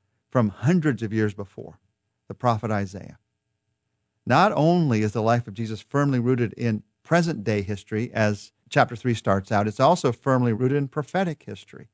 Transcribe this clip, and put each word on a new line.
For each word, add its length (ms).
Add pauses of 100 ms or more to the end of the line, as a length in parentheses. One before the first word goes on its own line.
(300)
from 200
hundreds 520
of 100
years 220
before, 460 (480)
the 80
prophet 340
Isaiah. 480 (1080)
Not 280
only 500
is 120
the 100
life 240
of 80
Jesus 260
firmly 380
rooted 340
in 300 (180)
present-day 640
history, 500
as 380 (180)
chapter 260
three 200
starts 360
out, 160
it's 120
also 320
firmly 420
rooted 240
in 120
prophetic 520
history. 520